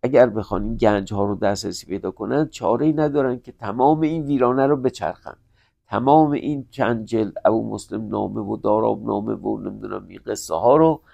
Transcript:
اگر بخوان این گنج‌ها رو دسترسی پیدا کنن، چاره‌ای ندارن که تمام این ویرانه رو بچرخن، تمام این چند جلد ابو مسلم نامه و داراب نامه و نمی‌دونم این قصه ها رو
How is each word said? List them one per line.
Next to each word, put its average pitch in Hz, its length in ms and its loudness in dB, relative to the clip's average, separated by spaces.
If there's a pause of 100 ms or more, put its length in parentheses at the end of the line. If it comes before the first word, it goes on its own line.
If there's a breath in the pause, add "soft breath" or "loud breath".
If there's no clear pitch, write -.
اگر 127 260 6
بخوان 101 340 -4
این 110 120 -4
گنج‌ها 104 500 2
رو 101 100 -2
دسترسی 98 500 -4
پیدا 95 260 -6
کنن، 131 380 -2
چاره‌ای 123 440 0
ندارن 143 460 0
که 123 120 -20
تمام 127 500 2
این 160 220 -2
ویرانه 135 440 2
رو 143 100 2
بچرخن، 120 580 -6 (520)
تمام 143 440 4
این 139 400 -4
چند 113 340 -2
جلد 110 280 -2 (120)
ابو 110 280 2
مسلم 107 340 -8
نامه 101 340 -4
و 107 160 -4
داراب 107 480 0
نامه 107 280 -4
و 107 240 -4
نمی‌دونم 98 500 -10
این 92 180 -20
قصه - 280 -6
ها 117 240 6
رو 160 240 4 (120 soft breath)